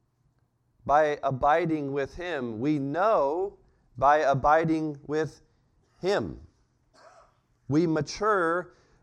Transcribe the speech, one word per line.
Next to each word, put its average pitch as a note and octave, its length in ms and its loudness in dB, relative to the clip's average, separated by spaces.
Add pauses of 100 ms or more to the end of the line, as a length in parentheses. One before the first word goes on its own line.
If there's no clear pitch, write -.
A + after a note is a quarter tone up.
(840)
by D3 380 2
abiding C#3+ 680 0
with C#3 220 -6
Him. C3+ 440 -8
We D3 200 -2
know E3+ 800 -2 (400)
by C#3+ 220 4
abiding D3+ 800 2 (100)
with D3+ 320 -4 (640)
Him. C3+ 380 -2 (1300)
We D#3 180 2
mature E3+ 880 -2 (300)